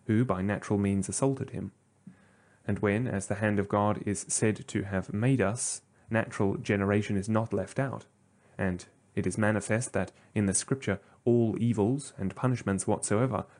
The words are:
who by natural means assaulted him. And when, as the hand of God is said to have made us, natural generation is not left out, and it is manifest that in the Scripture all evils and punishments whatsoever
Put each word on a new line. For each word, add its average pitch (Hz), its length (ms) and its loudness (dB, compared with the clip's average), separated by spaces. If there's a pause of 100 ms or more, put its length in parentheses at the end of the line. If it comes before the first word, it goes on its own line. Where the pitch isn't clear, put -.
who 113 180 4
by 92 160 0
natural 101 360 0
means 98 300 2
assaulted 135 440 -2
him. 95 200 -8 (960)
And 101 120 -2
when, 107 280 2
as 98 200 -4
the 101 80 -2
hand 104 240 2
of 98 100 0
God 104 360 2
is 101 220 -2
said - 400 0
to 104 140 -2
have 98 320 -4
made 123 260 2
us, 104 420 0 (280)
natural 110 480 0
generation 101 580 2
is 98 140 -2
not 110 240 0
left 95 260 -4
out, - 280 -6 (500)
and 92 260 -2 (300)
it 95 120 -2
is 92 120 -2
manifest 107 560 0
that 95 180 -2 (220)
in 104 140 2
the 95 60 0
Scripture 107 460 -2 (240)
all 117 360 4
evils 117 580 0
and 95 180 -4
punishments 110 520 -2
whatsoever 104 580 0 (140)